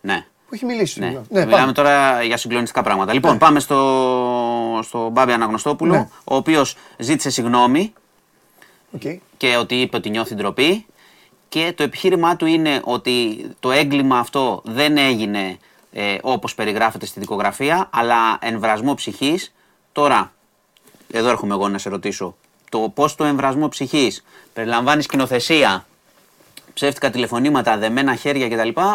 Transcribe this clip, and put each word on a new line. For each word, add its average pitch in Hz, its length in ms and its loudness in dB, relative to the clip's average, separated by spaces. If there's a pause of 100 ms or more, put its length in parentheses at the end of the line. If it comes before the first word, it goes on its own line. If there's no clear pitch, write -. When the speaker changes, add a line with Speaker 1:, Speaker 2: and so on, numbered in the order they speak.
Speaker 1:
Ναι. 95 260 -6 (220)
Speaker 2:
Που - 60 -12
έχει 226 100 -8
μιλήσει, 233 360 -4
Speaker 1:
Ναι. 190 60 -4
Speaker 2:
ναι. - 60 -4
Ναι, 135 80 -8 (240)
Speaker 1:
Μιλάμε 107 120 -2
Speaker 2:
πάμε. 131 160 4
Speaker 1:
τώρα 139 500 4
για 117 140 0
συγκλονιστικά 120 460 -2
πράγματα. 98 300 0
Λοιπόν, 139 200 4
Speaker 2:
Ναι. 113 60 2
Speaker 1:
πάμε 147 220 6
στο, 123 1200 0
στο 113 260 -6
Μπάμπη 123 240 4
Αναγνωστόπουλο, 117 600 0
Speaker 2:
Ναι. 135 160 2 (160)
Speaker 1:
ο - 100 -2
οποίος 143 420 2 (220)
ζήτησε 135 320 -2
συγγνώμη 123 640 2 (1000)
Speaker 2:
Οκ. - 100 -12 (360)
Speaker 1:
και 123 200 0
ότι 117 180 -2
είπε 123 220 -2
ότι 107 140 -4
νιώθει 110 240 -4
ντροπή. 139 520 0 (640)
Και 165 280 -2
το 151 60 -2
επιχείρημά 170 540 2
του 160 100 -2
είναι 160 380 2
ότι 120 600 -2 (140)
το 127 100 -2
έγκλημα 139 480 4
αυτό 120 460 -2
δεν 143 320 0
έγινε, 104 600 0 (360)
ε, 101 300 -4
όπως 127 320 -4
περιγράφεται 107 520 -2
στη - 140 -12
δικογραφία, 123 720 -2
αλλά 117 480 2
εμβρασμό 113 540 -2
ψυχής. 139 600 -4 (380)
Τώρα, 131 400 2 (800)
εδώ 113 160 0
έρχομαι 107 260 0
εγώ 101 140 -2
να 98 100 -4
σε 101 100 -8
ρωτήσω, 95 480 -6 (340)
το 117 80 -4
πώς 127 360 0
το 156 100 -2
εμβρασμό 139 440 0
ψυχής 131 560 -2 (280)
περιλαμβάνει 120 500 0
σκηνοθεσία, 127 840 2 (880)
ψεύτικα 139 360 -2
τηλεφωνήματα, 120 680 0
δεμένα 120 360 0
χέρια 135 340 -2
κτλ. 113 320 -2 (140)